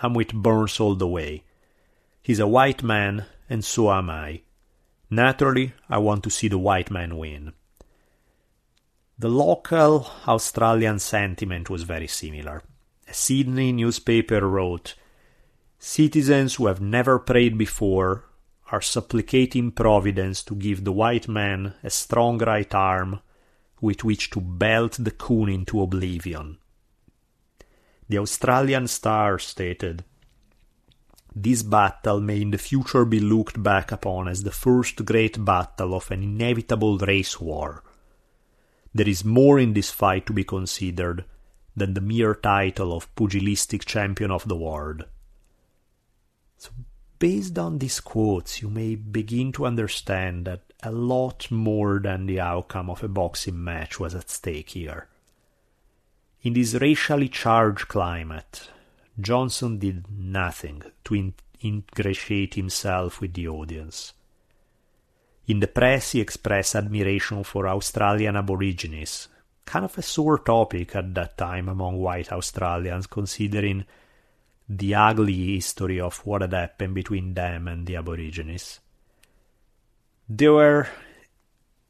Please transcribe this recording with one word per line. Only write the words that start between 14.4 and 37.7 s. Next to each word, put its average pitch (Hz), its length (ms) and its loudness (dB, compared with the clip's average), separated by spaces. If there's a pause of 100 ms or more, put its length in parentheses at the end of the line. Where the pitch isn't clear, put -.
wrote, 92 480 -2 (840)
"Citizens 143 760 4
who 127 120 0
have 95 140 0
never 120 380 4
prayed 120 380 4
before 95 680 0 (460)
are 104 100 0
supplicating 120 880 0
Providence 98 720 2
to 104 120 -8
give 98 280 -2
the 98 80 0
white 110 360 2
man 98 560 -2
a 101 80 -6
strong 117 480 2
right 110 340 0
arm 95 480 0 (580)
with 104 240 -2
which 107 280 -2
to 101 100 -4
belt 107 580 2
the 110 120 -2
coon 110 380 2
into 95 340 0
oblivion." 87 720 -4 (1500)
The 104 80 2
Australian 127 680 2
Star 107 500 0
stated, 87 680 -6 (1300)
"This 113 260 2
battle 104 580 2
may 104 220 0
in 104 80 0
the 101 80 0
future 127 480 2
be 110 140 4
looked 107 420 2
back 98 300 2
upon 92 360 -4
as 90 140 -4
the 98 100 -4
first 123 540 2
great 110 400 2
battle 92 480 0
of - 160 -4
an 95 140 -4
inevitable 110 760 0
race 98 420 0
war. 76 440 -8 (1120)